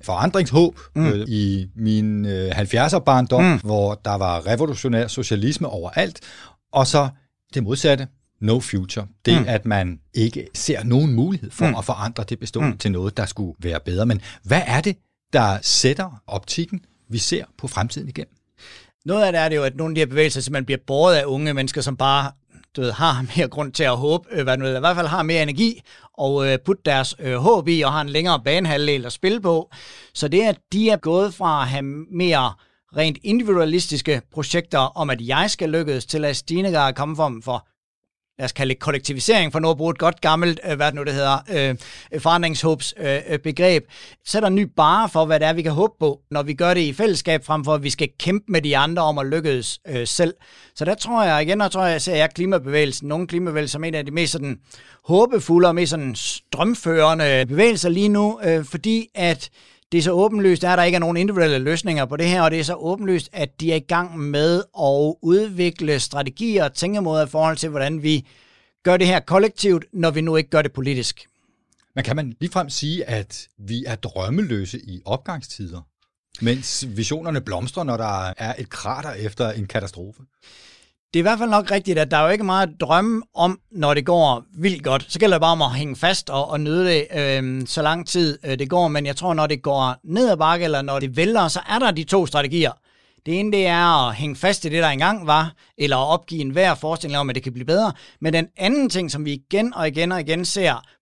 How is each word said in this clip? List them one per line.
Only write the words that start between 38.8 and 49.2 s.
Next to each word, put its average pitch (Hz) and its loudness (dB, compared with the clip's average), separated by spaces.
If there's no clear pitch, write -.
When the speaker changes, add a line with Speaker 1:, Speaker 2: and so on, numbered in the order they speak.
Speaker 2:
kollektivisering, 147 0
for 160 -2
nu 160 2
at 156 2
bruge 160 -2
et 135 -4
godt 170 0
gammelt, 165 2
øh, 147 -2
hvad 147 0
det 147 0
nu 143 -6
det 143 -4
hedder, 139 2
øh, 139 0
forandringshåbs-, 160 0
øh, 139 0
øh, 151 -2
begreb, 160 2
sætter 214 0
en 190 4
ny 202 4
barre 180 4
for, 160 2
hvad 156 2
det 156 2
er, 165 2
vi 165 -2
kan 156 -2
håbe 190 2
på, 143 0
når 147 -4
vi 143 -6
gør 175 2
det 180 0
i 147 0
fællesskab, 165 0
frem 156 -2
for 151 2
at 147 0
vi 143 -2
skal 143 -2
kæmpe 196 -2
med 165 0
de 143 0
andre 160 2
om 151 0
at 135 -4